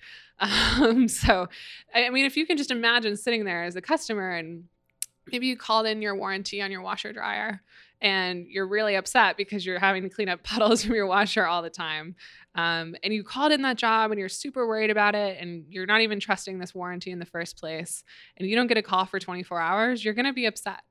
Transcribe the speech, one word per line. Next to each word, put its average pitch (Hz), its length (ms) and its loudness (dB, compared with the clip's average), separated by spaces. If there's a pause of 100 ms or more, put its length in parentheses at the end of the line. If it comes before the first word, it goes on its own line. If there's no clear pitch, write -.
<laughs> - 40 -20 (360)
Um, 226 640 4
so, 185 400 2 (460)
I, 240 120 4
I 247 40 0
mean, 262 160 2
if 269 100 -2
you 311 120 0
can 339 100 2
just 277 140 -2
imagine 233 440 2
sitting 220 300 -2
there 175 180 -2
as 175 120 -6
a 185 60 -6
customer 214 500 -2
and 170 320 -8 (680)
maybe 247 140 -2
you 254 100 0
called 220 300 0
in 220 160 -2
your 208 140 -2
warranty 196 480 -6
on 196 80 -6
your 185 100 -10
washer 196 320 -8
dryer 208 480 -4 (400)
and 185 460 0
you're 190 200 -4
really 208 280 0
upset 190 420 4
because 202 260 -6
you're 180 140 -4
having 190 240 2
to 185 80 -6
clean 202 200 -4
up 180 140 -4
<laughs> - 80 -10
puddles 220 320 4
from 226 120 0
your 208 100 2
washer 196 400 4
all 170 160 2
the 165 80 -8
time. 160 460 -6 (400)
Um, 165 480 0
and 202 100 -2
you 208 100 -2
called 285 280 2
in 294 100 4
that 262 160 0
job 220 320 2
and 214 100 -2
you're 190 100 -4
super 254 380 -4
worried 220 220 2
about 208 240 4
it 202 260 -2
and 170 300 -10
you're 185 160 -8
not 214 160 6
even 214 180 2
trusting 190 380 -2
this 180 160 -10
warranty 180 380 -8
in 180 80 -8
the 175 60 -10
first 170 340 -8
place 160 440 -8 (320)
and 190 140 -4
you 214 60 2
don't 247 100 4
get 233 120 2
a 214 40 2
call 190 240 0
for 190 140 -6
twenty-four 180 400 -6
hours, 208 440 0
you're 214 120 -2
gonna 262 180 0
be 247 140 -2
upset. 214 440 -6